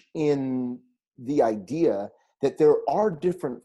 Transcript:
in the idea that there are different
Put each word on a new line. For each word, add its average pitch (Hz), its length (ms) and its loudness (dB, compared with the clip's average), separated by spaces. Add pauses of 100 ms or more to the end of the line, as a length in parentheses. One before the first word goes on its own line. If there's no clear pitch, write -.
(140)
in 131 640 -2 (400)
the 135 240 0
idea 110 680 -2 (320)
that 139 160 -2
there 151 180 6 (120)
are 202 220 0
different 160 540 -4